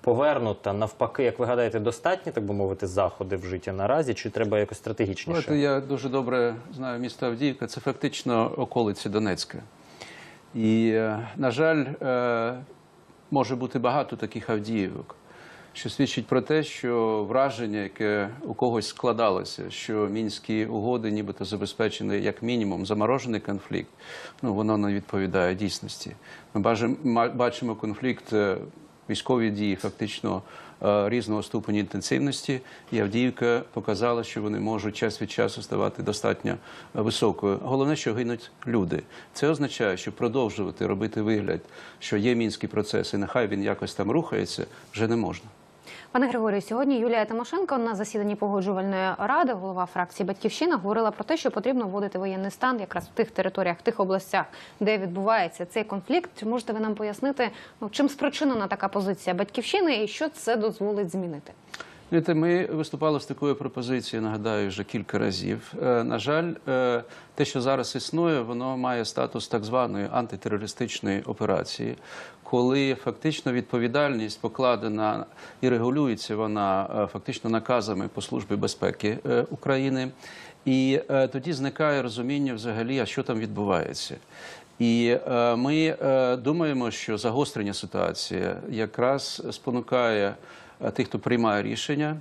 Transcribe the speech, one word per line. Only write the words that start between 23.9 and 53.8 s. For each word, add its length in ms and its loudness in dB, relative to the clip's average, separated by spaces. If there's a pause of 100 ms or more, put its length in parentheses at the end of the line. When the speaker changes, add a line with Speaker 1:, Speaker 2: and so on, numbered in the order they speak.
Speaker 2:
ну, 120 0
воно 240 2
не 160 2
відповідає 600 2
дійсності. 600 -6 (380)
Ми 60 2
бажем-, 440 2
ма-, 240 4
бачимо 460 0
конфлікт, 580 -4
е, 240 4 (540)
військові 400 2
дії 260 0
фактично, 680 -4 (400)
е, 260 4
різного 340 0
ступеню 360 -2
інтенсивності, 800 -2 (320)
і 80 2
Авдіївка 600 2 (100)
показала, 520 0
що 180 -6
вони 180 -2
можуть 360 -2
час 260 -2
від 80 -6
часу 320 0
ставати 400 -2
достатньо, 500 0
е, 480 -8
високою. 600 2
Головне, 340 2
що 180 -2
гинуть 360 -4 (160)
люди. 360 2 (300)
Це 160 2
означає, 480 0
що 160 -8
продовжувати 760 0
робити 360 0
вигляд, 380 2 (380)
що 180 -2
є 180 4
мінський 340 0
процес, 460 -2
і 20 0
нехай 300 0
він 160 -2
якось 320 -2
там 160 -2
рухається, 560 0 (260)
вже 160 0
не 80 2
можна. 320 -4 (640)
Speaker 3:
Пане 160 2
Григорію, 340 0
сьогодні 360 0
Юлія 260 2
Тимошенко 540 -2
на 160 0
засіданні 400 -2
Погоджувальної 840 0
ради, 340 2
голова 340 -2
фракції 400 -2
«Батьківщина», 500 0
говорила 340 2
про 140 -8
те, 120 0
що 140 0
потрібно 360 0
вводити 320 -2
воєнний 320 -2
стан 300 0
якраз 240 -4
в 60 -18
тих 200 0
територіях, 480 0
в 40 -20